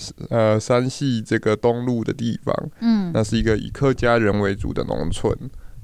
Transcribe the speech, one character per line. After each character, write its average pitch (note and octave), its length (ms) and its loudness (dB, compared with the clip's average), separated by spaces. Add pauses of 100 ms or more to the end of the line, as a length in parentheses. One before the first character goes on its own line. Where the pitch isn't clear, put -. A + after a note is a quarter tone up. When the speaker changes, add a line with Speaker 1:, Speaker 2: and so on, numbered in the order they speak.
(320)
Speaker 1:
呃， A2 280 4
山 B2+ 300 0
系 C3 320 -2
这 A2+ 160 -2
个 G#2+ 180 2
东 A#2+ 300 0
路 A#2+ 180 0
的 - 80 -2
地 A#2 320 -4
方。 - 120 -2 (240)
Speaker 2:
嗯。 G#3+ 340 2
Speaker 1:
那 A2 100 2
是 A#2 140 0
一 A2 60 2
个 A2 120 4
以 G#2 140 -4
客 C#3 240 2
家 A#2+ 240 4
人 G#2 220 2
为 G2+ 160 0
主 - 180 -4
的 - 120 -2
农 C#2 260 -2
村。 G#2 200 0 (520)